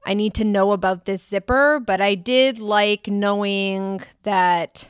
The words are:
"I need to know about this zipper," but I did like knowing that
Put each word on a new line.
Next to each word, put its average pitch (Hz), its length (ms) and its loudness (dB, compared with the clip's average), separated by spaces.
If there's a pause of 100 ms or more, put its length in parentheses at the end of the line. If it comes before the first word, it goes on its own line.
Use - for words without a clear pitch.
"I 196 80 -4
need 208 220 0
to 220 100 0
know 202 260 2
about 190 320 -2
this 190 240 -6
zipper," 269 500 0
but 202 220 -2
I 202 160 2
did 247 440 2
like 208 480 0
knowing 196 920 -2 (220)
that 180 680 0